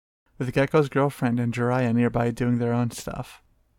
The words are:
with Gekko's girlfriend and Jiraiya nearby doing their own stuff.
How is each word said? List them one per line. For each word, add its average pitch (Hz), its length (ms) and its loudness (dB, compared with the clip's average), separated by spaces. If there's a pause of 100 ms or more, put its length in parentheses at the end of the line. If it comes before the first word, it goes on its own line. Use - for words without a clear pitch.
(380)
with 127 160 -4
Gekko's 139 340 4
girlfriend 135 500 0
and 120 140 -2
Jiraiya 120 400 0
nearby 120 380 2
doing 120 280 0
their 117 140 0
own 120 200 0
stuff. - 500 -12 (360)